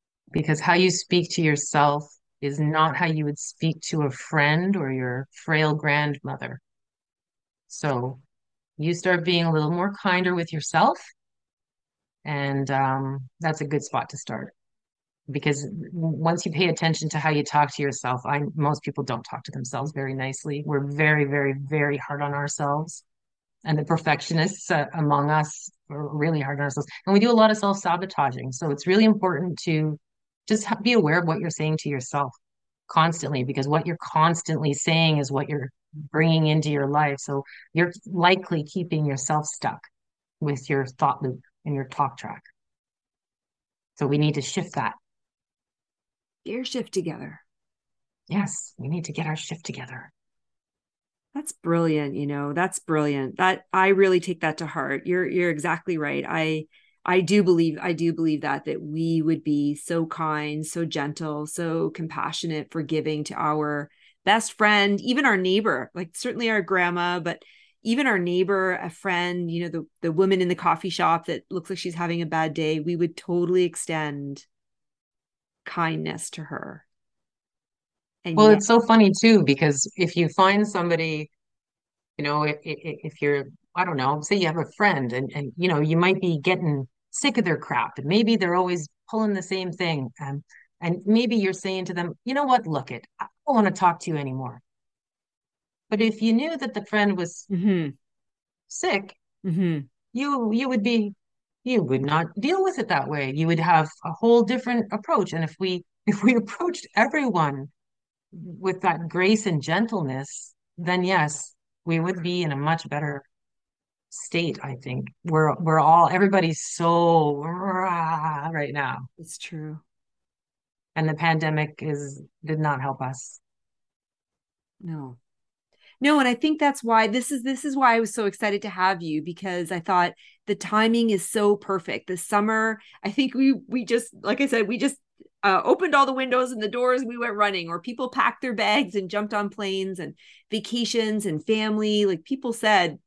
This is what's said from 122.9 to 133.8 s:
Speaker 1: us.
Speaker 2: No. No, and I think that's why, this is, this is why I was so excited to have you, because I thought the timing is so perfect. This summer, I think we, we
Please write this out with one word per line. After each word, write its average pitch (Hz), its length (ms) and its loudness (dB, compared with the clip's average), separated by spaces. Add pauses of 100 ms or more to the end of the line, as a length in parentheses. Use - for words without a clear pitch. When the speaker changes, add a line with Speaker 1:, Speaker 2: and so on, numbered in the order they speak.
Speaker 1:
us. 127 400 -10 (1400)
Speaker 2:
No. 147 360 -10 (840)
No, 294 180 4
and 254 100 4
I 247 60 2
think 311 260 0
that's 277 220 2
why, 226 240 4
this 240 260 -2
is, 247 100 -4
this 262 220 -4
is 277 120 -4
why 254 200 6
I 233 40 2
was 214 120 -2
so 220 140 -2
excited 202 360 -2
to 214 60 -8
have 185 320 0
you, 156 220 -4
because 175 500 -6
I 175 80 -4
thought 175 320 2 (340)
the 202 80 0
timing 226 560 2
is 185 180 0
so 208 280 4
perfect. 190 520 -6
This 180 180 -6
summer, 220 540 0 (220)
I 202 80 -4
think 262 240 -2
we, 269 200 4 (120)
we 240 180 -4